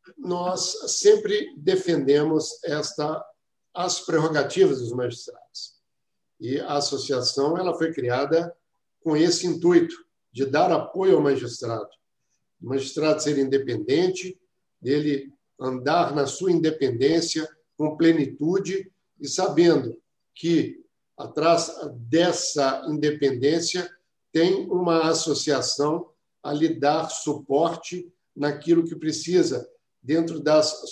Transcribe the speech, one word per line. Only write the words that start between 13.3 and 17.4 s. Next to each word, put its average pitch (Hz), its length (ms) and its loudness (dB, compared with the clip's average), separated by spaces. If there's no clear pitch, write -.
independente, 135 1000 0
dele 135 520 -2
andar 135 560 0
na 139 120 0
sua 185 260 -2
independência 156 960 0